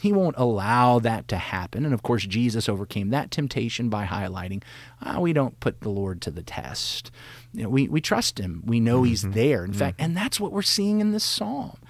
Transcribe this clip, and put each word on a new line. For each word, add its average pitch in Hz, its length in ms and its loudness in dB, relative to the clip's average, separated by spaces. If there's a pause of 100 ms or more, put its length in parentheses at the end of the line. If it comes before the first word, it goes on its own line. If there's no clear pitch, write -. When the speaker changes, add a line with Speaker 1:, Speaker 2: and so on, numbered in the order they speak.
Speaker 1:
He 208 100 4
won't 190 260 4
allow 120 640 4
that 113 300 0
to 101 80 -2
happen. 92 480 -4
And 143 80 2
of 107 100 -2
course, 110 220 0
Jesus 113 420 0
overcame 101 420 -2
that 139 220 0
temptation 120 580 -2
by 104 160 -2
highlighting, 92 560 -4 (400)
"Ah, - 200 -4
we 170 100 2
don't 143 300 0
put - 180 -2
the 107 100 -6
Lord 98 340 -4
to - 80 -6
the 82 120 -10
test." - 680 -8 (420)
You 113 100 -6
know, 104 60 -4
we, 135 180 4
we 151 140 0
trust - 360 0
him. 87 280 -6
We 117 160 2
know 123 220 4
he's 120 200 2
Speaker 2:
Mm-hmm. 98 80 -2
Speaker 1:
there. 113 320 2
In 180 80 -4
fact, 98 260 -2
Speaker 2:
Mm-hmm. 156 100 -2
Speaker 1:
and 170 100 0
that's 214 200 -2
what 208 140 -2
we're 196 120 -2
seeing 208 360 2
in 214 120 2
this 214 120 -2
psalm. 233 540 -4 (120)